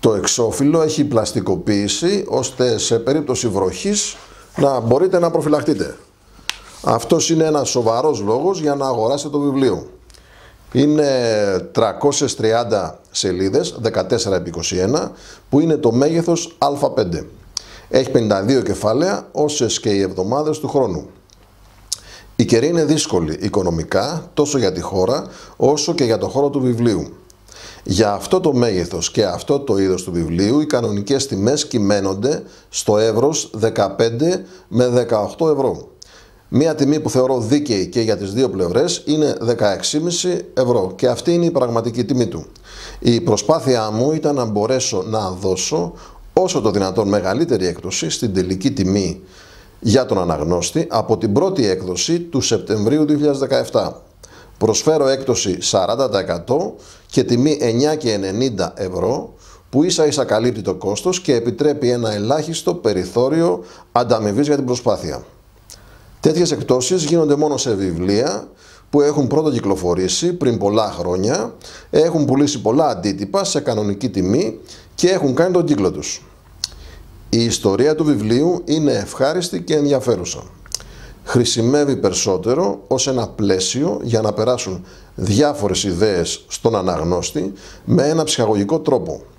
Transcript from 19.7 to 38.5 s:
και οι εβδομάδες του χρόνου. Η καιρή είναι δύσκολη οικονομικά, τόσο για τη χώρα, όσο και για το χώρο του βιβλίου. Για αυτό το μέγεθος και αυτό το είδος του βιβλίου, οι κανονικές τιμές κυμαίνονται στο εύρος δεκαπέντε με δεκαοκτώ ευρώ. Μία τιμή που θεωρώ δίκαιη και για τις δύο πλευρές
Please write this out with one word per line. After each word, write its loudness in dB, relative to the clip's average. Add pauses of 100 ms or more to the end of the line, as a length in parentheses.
και -2
οι 2
εβδομάδες -2
του -6
χρόνου. 0 (1300)
Η 2
καιρή 2
είναι 2
δύσκολη 0
οικονομικά, -2
τόσο 0
για 2
τη -6
χώρα, 0 (300)
όσο 2
και 0
για 2
το -4
χώρο 0
του -2
βιβλίου. 0 (680)
Για 2
αυτό 0
το 2
μέγεθος 0
και 2
αυτό -2
το 0
είδος 0
του -8
βιβλίου, 0
οι -2
κανονικές -2
τιμές 0
κυμαίνονται 0 (260)
στο 0
εύρος 0
δεκαπέντε 0 (240)
με 2
δεκαοκτώ 0
ευρώ. 0 (600)
Μία 2
τιμή 2
που -2
θεωρώ 2
δίκαιη 0
και -2
για 0
τις -6
δύο 2
πλευρές 0